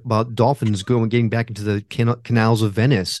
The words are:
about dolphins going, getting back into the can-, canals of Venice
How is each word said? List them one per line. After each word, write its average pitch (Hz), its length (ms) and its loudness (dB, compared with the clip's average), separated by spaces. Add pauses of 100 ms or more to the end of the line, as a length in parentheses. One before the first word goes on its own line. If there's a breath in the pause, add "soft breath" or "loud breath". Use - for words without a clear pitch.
about 117 300 -2
dolphins 110 480 0
going, 113 260 0
getting 117 200 0
back 113 200 -2
into 104 140 -12
the 104 180 -2
can-, 120 420 -2
canals 113 380 2
of 107 120 2
Venice 110 480 0